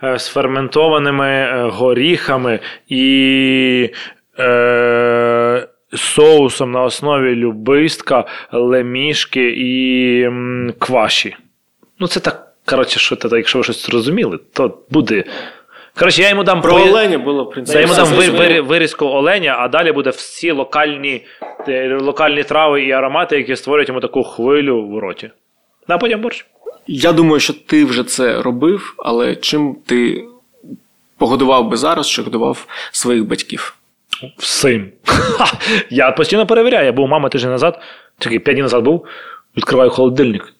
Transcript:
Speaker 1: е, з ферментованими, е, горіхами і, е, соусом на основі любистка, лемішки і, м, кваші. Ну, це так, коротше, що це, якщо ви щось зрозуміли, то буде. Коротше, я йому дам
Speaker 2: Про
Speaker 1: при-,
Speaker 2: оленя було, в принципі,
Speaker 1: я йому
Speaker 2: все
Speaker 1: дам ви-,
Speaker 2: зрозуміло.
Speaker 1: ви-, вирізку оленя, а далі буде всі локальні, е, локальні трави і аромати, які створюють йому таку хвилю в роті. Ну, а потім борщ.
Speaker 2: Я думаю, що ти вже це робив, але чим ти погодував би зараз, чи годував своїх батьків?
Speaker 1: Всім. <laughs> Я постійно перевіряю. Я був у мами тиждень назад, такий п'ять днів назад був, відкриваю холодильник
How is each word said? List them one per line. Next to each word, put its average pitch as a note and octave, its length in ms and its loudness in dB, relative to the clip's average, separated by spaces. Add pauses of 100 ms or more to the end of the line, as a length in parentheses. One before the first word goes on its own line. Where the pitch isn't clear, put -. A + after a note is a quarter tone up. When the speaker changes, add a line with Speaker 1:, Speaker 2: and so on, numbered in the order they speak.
Speaker 1:
е, C3 160 -2
з - 100 -10
ферментованими, C#3 1000 0
е, C3 440 -2
горіхами B2+ 840 0 (300)
і, C3 1000 2 (480)
е, A#2+ 1300 2 (280)
соусом C#3+ 800 4
на B2+ 100 0
основі C3 520 0
любистка, A#2+ 920 0 (280)
лемішки B2 1000 0
і, B2+ 720 0
м, B2 560 -4
кваші. A2 580 0 (640)
Ну, F#3 80 -4
це E3+ 140 -4
так, - 320 -6 (120)
коротше, C3 360 0
що - 160 0
це, A#2 200 -6
якщо A#2 220 0
ви A#2+ 60 0
щось - 220 -6
зрозуміли, A#2+ 520 -2 (140)
то C3 260 -2 (120)
буде. A2+ 340 0 (760)
Коротше, F3 240 2
я G3 80 4
йому G3+ 140 0
дам F3+ 160 2
Speaker 2:
Про E3 140 4
Speaker 1:
при-, F3+ 160 6
Speaker 2:
оленя G3+ 280 2
було, C3+ 260 -2
в - 60 -14
принципі, C3+ 280 -4
Speaker 1:
я D#3 40 6
йому E3+ 100 4
Speaker 2:
все F3 100 4
Speaker 1:
дам D#3+ 120 4
ви-, F#3 100 4
Speaker 2:
зрозуміло. E3 300 4
Speaker 1:
ви-, D#3+ 60 2
вирізку D3+ 460 0
оленя, C#3+ 520 0
а B2 100 -2
далі D#3 240 2
буде C#3 180 0
всі - 400 -6
локальні, C#3 720 -2 (440)
е, C3 340 -2
локальні D3 400 0
трави D3 420 2
і C3+ 80 0
аромати, C#3+ 440 0
які B2+ 200 -2
створюють C#3 320 0
йому B2+ 120 -4
таку B2+ 220 -2
хвилю B2+ 680 0
в G#2 100 -8
роті. G2+ 320 -10 (580)
Ну, E3+ 60 2
а F3 40 0
потім A#3 220 -2
борщ. - 260 -10 (400)
Speaker 2:
Я D3+ 260 2
думаю, D#3+ 280 4
що - 120 -2
ти D3+ 320 2
вже B2 200 -2
це A#2+ 380 -2
робив, D3 560 -2
але A#2+ 380 -2
чим D3 400 -2 (100)
ти B2 380 0 (960)
погодував B2+ 500 2
би A#2 80 -2
зараз, D3 320 -2
чи - 140 -4
годував A#2+ 440 -4 (260)
своїх A#2+ 320 0
батьків? - 500 -8 (640)
Speaker 1:
Всім. A2+ 500 -2 (520)
<laughs> - 500 -2
Я C3 220 2
постійно G3 340 0
перевіряю. A3+ 400 2
Я B2 60 2
був C3+ 120 2
у C3 40 -2
мами C#3+ 200 0
тиждень B2+ 220 -4
назад, C3 300 0 (380)
такий A2+ 200 -4
п'ять C#3+ 160 0
днів C#3 100 -2
назад B2 200 2
був, D#3+ 220 0 (500)
відкриваю B2+ 340 2
холодильник B2+ 680 0